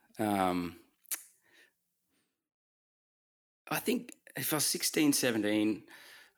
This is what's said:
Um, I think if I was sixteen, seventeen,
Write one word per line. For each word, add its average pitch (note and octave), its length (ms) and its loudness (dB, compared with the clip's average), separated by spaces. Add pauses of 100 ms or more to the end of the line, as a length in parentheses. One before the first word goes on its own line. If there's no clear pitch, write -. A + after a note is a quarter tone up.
(180)
Um, F#2 600 0 (3000)
I D#3 100 -2
think - 340 -4 (220)
if C3+ 180 -4
I D3+ 40 2
was C#3 80 0
sixteen, D#3 480 2
seventeen, G#2+ 720 0 (540)